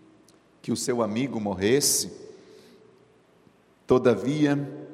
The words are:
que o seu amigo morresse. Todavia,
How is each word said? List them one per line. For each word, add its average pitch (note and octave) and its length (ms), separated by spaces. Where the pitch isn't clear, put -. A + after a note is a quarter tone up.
que - 100
o A2+ 60
seu A#2+ 260
amigo A2+ 380
morresse. G2+ 720
Todavia, C3 840